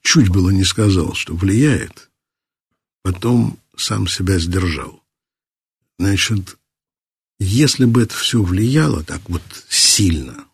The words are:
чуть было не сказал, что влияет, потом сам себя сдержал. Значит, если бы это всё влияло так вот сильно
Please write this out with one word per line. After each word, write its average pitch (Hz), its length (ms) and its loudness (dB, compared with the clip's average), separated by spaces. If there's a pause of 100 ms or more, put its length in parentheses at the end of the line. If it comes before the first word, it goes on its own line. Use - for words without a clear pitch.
чуть 131 260 4
было 92 220 2
не 95 140 2
сказал, 95 500 0
что - 200 -8
влияет, 101 760 0 (920)
потом 113 560 0 (180)
сам 101 300 -4
себя 92 320 -2
сдержал. 87 640 -4 (960)
Значит, 98 600 -2 (800)
если 127 460 2
бы 120 180 4
это 113 120 -2
всё - 280 -2
влияло 113 600 0
так - 260 -12
вот 90 140 -6 (260)
сильно 80 840 0